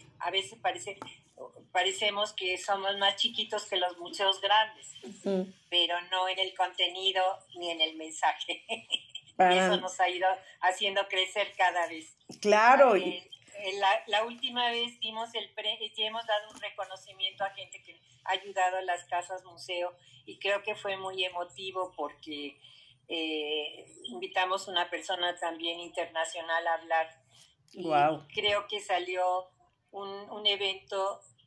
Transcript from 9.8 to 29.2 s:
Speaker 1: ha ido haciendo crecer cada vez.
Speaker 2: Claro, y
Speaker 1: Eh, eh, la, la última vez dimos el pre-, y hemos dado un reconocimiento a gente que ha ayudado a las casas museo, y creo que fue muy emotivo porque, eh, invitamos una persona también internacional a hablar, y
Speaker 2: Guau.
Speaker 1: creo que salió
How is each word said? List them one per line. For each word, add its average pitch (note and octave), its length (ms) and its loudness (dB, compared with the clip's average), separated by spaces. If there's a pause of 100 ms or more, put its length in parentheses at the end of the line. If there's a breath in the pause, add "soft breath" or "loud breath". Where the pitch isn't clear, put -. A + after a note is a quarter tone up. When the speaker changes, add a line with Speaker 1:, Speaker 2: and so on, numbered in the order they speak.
Speaker 1:
ha F#3 100 4
ido F3+ 200 2 (320 soft breath)
haciendo G3 480 2
crecer G3 500 0
cada F3 300 4
vez. D#3+ 280 -14 (240)
Speaker 2:
Claro, A3+ 560 10
y F3+ 60 4
Speaker 1:
Eh, F3+ 280 -6 (340)
eh, G3 160 -4
la, G3+ 260 4
la A3 180 2
última A#3+ 460 -2
vez A#3 300 -4
dimos A3+ 340 -6
el G#3 200 -8
pre-, G#3+ 260 -4
y G#3+ 220 -8
hemos A3 240 -4
dado G#3+ 260 0
un - 80 -18
reconocimiento G3 840 -8
a G3 60 -2
gente - 320 -16
que - 160 -20 (260)
ha F#3 80 -2
ayudado F#3+ 440 0
a F#3+ 60 -2
las F3 240 -2
casas F3+ 380 -4
museo, F3 480 -6 (320 soft breath)
y - 140 -16
creo G3+ 240 0
que G#3+ 140 -6
fue G3 200 -6
muy F#3+ 280 -4
emotivo F3+ 720 -6
porque, D3 600 -10 (520 soft breath)
eh, D#3 800 -4 (180)
invitamos F#3+ 640 -2
una F3 200 0
persona F3 500 -2
también E3+ 420 -4
internacional E3 840 -4
a E3 80 2
hablar, E3 340 0 (640 soft breath)
y F#3 100 -12
Speaker 2:
Guau. D3+ 500 4
Speaker 1:
creo G#3 360 0
que G#3 120 -4
salió F3+ 680 0 (420)